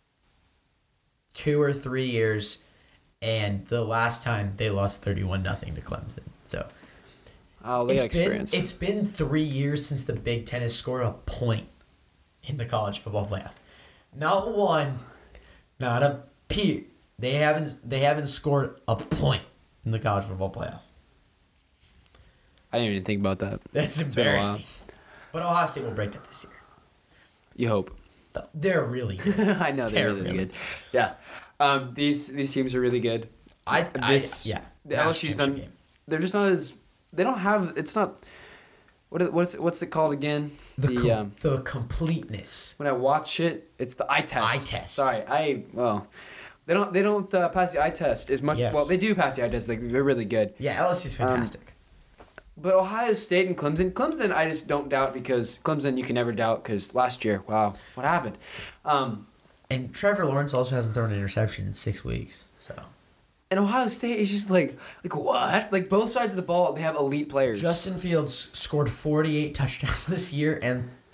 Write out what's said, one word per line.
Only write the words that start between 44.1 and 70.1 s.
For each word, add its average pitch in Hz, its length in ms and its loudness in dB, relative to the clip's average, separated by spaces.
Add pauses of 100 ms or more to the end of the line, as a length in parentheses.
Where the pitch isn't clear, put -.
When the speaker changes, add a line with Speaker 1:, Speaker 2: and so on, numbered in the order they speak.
Speaker 2:
eye 147 120 4
test. 117 520 2
Speaker 1:
Eye - 40 -2
test. - 160 -2
Speaker 2:
Sorry, 131 340 2
I, 143 440 0
well, 110 340 0 (600)
they 165 80 2
don't, 202 180 2
they 190 100 4
don't, 202 320 0
uh, 180 140 4
pass 180 240 0
the 147 120 2
eye 160 60 2
test 131 400 -2
as 131 120 0
much. 147 160 0
Speaker 1:
Yes. 117 160 2
Speaker 2:
Well, - 120 4
they 185 100 2
do 208 180 2
pass 143 220 0
the 123 80 -2
eye 117 40 2
test. 113 200 -2
Like, 117 140 -2
they're 120 220 0
really 127 200 2
good. 104 340 0
Speaker 1:
Yeah, 127 200 -4
L 180 120 2
S 175 140 -2
U's - 160 -8
Speaker 2:
Um, 123 80 2
Speaker 1:
fantastic. 120 440 -2 (840)
Speaker 2:
but 170 180 2
Ohio 214 380 4
State 185 360 2
and 175 100 0
Clemson, 160 340 0
Clemson, 269 400 0
I 160 160 2
just 156 180 -4
don't 143 220 -2
doubt 135 240 2
because 123 500 -2
Clemson 143 360 0
you 127 60 -2
can 127 100 -2
never 120 180 0
doubt 113 320 0
'cause 101 300 -4
last 123 300 2
year, 101 220 2
wow, 107 280 2 (220)
what 127 100 -4
happened? 151 320 0 (460)
Um, 123 420 0 (460)
Speaker 1:
And 127 220 -6
Trevor 202 320 2
Lawrence 143 260 0
also 127 240 0
hasn't 113 200 0
thrown 113 160 0
an 101 60 0
interception 101 480 -2
in 101 80 -4
six - 300 -2
weeks, - 400 -6 (140)
so. - 160 -14 (800)
Speaker 2:
And 190 80 2
Ohio 226 280 4
State 233 320 -2
is 208 100 2
just 202 200 -2
like, 180 260 4 (280)
like, 180 120 -6
what? 208 560 2
Like, 185 160 0
both 220 220 4
sides 233 240 0
of - 20 -2
the 180 100 -4
ball, 175 260 4
they 156 100 -6
have 160 140 0
elite 147 320 0
players. 131 320 2
Speaker 1:
Justin 170 380 0
Fields 165 340 2 (240)
scored 147 340 2
forty-eight 151 640 0
touchdowns - 520 -2
<laughs> - 20 -4
this 185 240 2